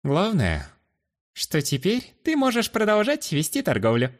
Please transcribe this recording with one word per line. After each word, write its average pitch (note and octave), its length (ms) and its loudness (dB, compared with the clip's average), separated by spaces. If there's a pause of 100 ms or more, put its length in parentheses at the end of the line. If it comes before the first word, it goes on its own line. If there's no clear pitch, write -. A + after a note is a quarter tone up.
Главное, C#3 640 0 (640)
что - 300 -4
теперь F3+ 520 -2 (120)
ты D#4+ 100 0
можешь B3+ 360 0
продолжать G#3+ 600 0
вести D#3+ 300 -2
торговлю. A#2+ 580 0